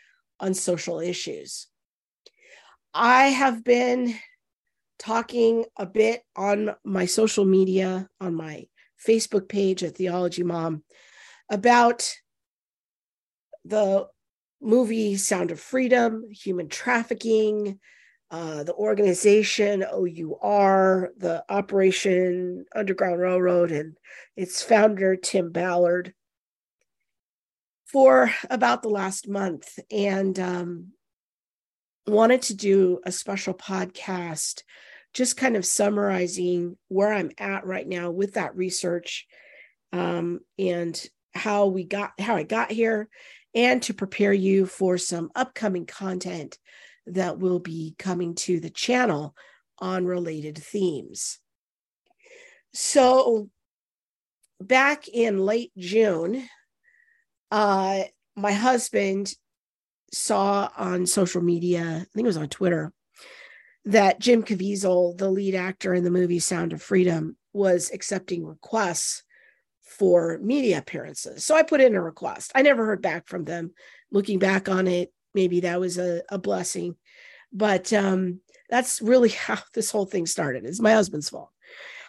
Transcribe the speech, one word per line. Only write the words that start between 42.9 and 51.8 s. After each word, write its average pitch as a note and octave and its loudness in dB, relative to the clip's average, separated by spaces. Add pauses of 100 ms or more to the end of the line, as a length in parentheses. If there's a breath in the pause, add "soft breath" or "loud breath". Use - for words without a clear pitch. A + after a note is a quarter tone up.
and B3 2
to G#3 -4
prepare G3+ 0
you F#3+ 4
for F3+ 0
some E3+ -6
upcoming G3+ -4
content F3+ -8 (480 soft breath)
that F3+ -4
will F3+ 0
be E3 -10
coming F3+ -4
to E3+ -2
the D#3+ -10
channel G3+ -2 (420 soft breath)
on F#3 -4
related D#3+ -6
themes. D#3+ -6 (1300 soft breath)